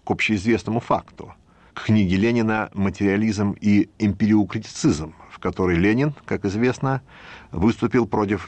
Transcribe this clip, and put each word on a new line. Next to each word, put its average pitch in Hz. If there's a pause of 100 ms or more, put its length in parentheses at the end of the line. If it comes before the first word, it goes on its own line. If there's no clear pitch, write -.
к -
общеизвестному 107
факту, - (400)
к -
книге 101
Ленина 110
«Материализм 101
и 104
империокритицизм», 104 (160)
в -
которой 90
Ленин, 113 (100)
как 98
известно, 123 (500)
выступил 110
против 104